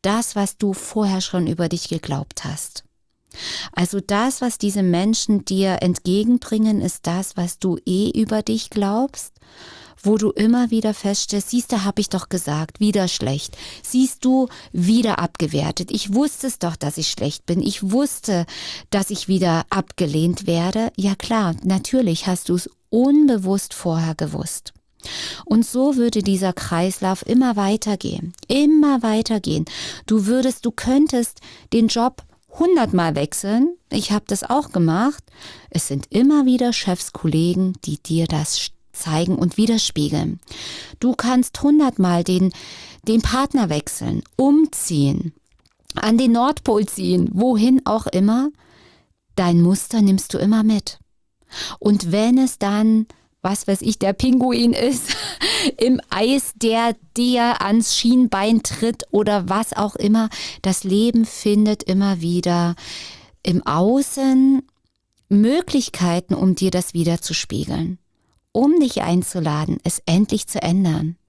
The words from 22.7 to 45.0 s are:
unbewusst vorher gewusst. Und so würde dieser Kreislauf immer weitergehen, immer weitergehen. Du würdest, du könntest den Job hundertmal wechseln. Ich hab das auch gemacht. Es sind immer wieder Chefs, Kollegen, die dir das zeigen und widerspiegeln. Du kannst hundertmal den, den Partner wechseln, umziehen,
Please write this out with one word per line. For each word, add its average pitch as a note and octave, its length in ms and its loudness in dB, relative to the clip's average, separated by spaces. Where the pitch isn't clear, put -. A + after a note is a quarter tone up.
unbewusst A#3+ 840 2
vorher E3 400 -2
gewusst. D#3 580 -8
Und A3 220 2
so C4+ 300 2
würde A#3 260 2
dieser F#3+ 300 0
Kreislauf F#3 760 -2
immer B3 300 2
weitergehen, G3+ 760 -2
immer D4 540 4
weitergehen. G#3+ 640 -2
Du G#3+ 200 2
würdest, B3+ 400 0
du A3+ 60 -2
könntest C4 680 0
den A3+ 160 4
Job A#3+ 340 -2
hundertmal G#3 560 2
wechseln. G#3+ 600 0
Ich G#3 220 -2
hab G#3 160 -2
das - 160 -2
auch G3+ 280 -2
gemacht. F#3 500 0
Es - 180 -4
sind C#3 220 -6
immer C#4 360 4
wieder B3 260 2
Chefs, - 400 -4
Kollegen, F3 600 0
die D3 180 -6
dir E3 240 -2
das - 440 -4
zeigen E3+ 440 -2
und F3 200 -2
widerspiegeln. F3 840 0
Du B3 160 0
kannst B3 480 0
hundertmal A#3+ 600 4
den, F3+ 280 2
den A3 160 2
Partner C4 460 0
wechseln, D3 540 -4
umziehen, F#3 960 2